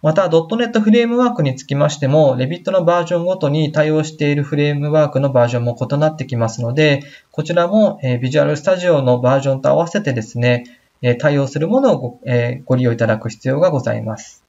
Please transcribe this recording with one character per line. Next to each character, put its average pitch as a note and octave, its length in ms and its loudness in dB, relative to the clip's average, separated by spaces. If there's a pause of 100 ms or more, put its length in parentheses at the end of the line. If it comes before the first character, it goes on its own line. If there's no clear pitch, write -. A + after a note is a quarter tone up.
ま D#3 100 2
た、 G3 140 2
ド E3 140 4
ッ D#3+ 60 -8
ト A3+ 100 -4
ネ A#3+ 80 0
ッ A3 60 -6
ト A3 100 0
フ G#3+ 100 4
レ A#3 140 6
ー - 20 -2
ム A#3+ 100 0
ワ B3 100 2
ー - 40 2
ク - 120 -2
に C3 120 -2
つ - 80 -16
き - 120 -6
ま C#3+ 120 2
し D3 100 -4
て C3+ 120 -2
も、 C#3+ 260 4
Revit C#3+ 360 -4
の F#3 120 2
バ E3+ 200 2
ー - 20 -4
ジ F3 100 -2
ョ E3+ 60 0
ン E3+ 40 -4
ご F#3 120 -2
と D#3 100 -2
に D3+ 240 0
対 D#3 180 0
応 D#3 140 0
し D3+ 140 -10
て D3 160 0
い - 20 0
る C#3+ 80 -2
フ C#3+ 140 -4
レ D3 160 0
ー - 20 -2
ム D3 160 -4
ワ D3+ 140 4
ー D3 40 -4
ク E3+ 120 -2
の C#3 100 0
バ B2 140 4
ー - 20 -2
ジ B2 80 -4
ョ A#2+ 60 -2
ン - 20 -4
も A#2+ 160 -4
異 C#3 180 -4
な D#3 120 2
っ D#3 80 -12
て - 80 -6
き B2+ 100 -6
ま B2 140 0
す - 120 -10
の A#2+ 120 -4
で、 D3 300 0 (280)
こ - 120 -8
ち E3 100 -6
ら F3 160 2
も、 G#3 340 2
え B2+ 120 0
ー、 A#2+ 40 -4
Visual C#3+ 320 0
Studio F#3 480 0
の B2 220 2
バ B2+ 160 2
ー - 20 2
ジ C3+ 80 -4
ョ C3+ 60 0
ン C3+ 80 -6
と C#3 80 0
合 C#3 60 4
わ E3 120 0
せ F#3 140 -4
て C#3+ 100 -4
で A#2 120 -2
す A#2+ 160 -10
ね、 B2 260 0 (360)
え B2+ 100 0
ー、 A#2+ 60 0
対 D3 220 0
応 C#3 80 0
す C#3+ 100 -8
る E3 120 -2
も A#3+ 100 2
の C4 140 2
を D3 40 -2
ご、 B2 280 -10
え B2 340 -2
ー、 - 60 -20
ご C3 100 0
利 B2+ 80 0
用 A#2+ 80 2
い A#2 60 -2
た A2+ 100 0
だ A2 100 2
く A2+ 120 -8
必 - 180 -8
要 C3+ 140 0
が F3+ 100 4
ご C#3+ 80 0
ざ A2+ 160 -4
い A2+ 60 -6
ま G#2+ 160 -8
す。 - 320 -20